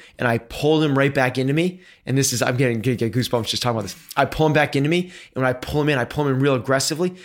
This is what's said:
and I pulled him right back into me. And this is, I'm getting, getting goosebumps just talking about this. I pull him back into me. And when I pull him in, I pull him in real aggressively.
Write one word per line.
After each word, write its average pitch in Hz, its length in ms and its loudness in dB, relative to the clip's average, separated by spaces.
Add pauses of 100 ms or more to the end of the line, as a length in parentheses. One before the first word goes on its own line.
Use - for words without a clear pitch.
(180)
and 123 100 0
I 117 80 2
pulled 151 480 0
him 143 140 2
right 135 160 2
back 127 240 0
into 131 160 0
me. 180 260 -2 (240)
And 127 140 0
this 135 120 2
is, 120 120 -2
I'm 123 160 0
getting, 120 220 2
getting 117 300 0
goosebumps 117 360 -2
just - 160 -4
talking 120 160 0
about 104 60 -4
this. - 120 -12 (220)
I 139 80 2
pull - 200 0
him 156 60 4
back 147 240 2
into 139 140 2
me. 175 100 2 (340)
And 127 80 -2
when 131 40 2
I 127 80 0
pull 143 260 -4
him 147 80 2
in, 151 100 2
I 120 60 0
pull 147 240 -4
him 135 60 0
in 131 80 0
real 139 140 2
aggressively. 135 580 -2 (100)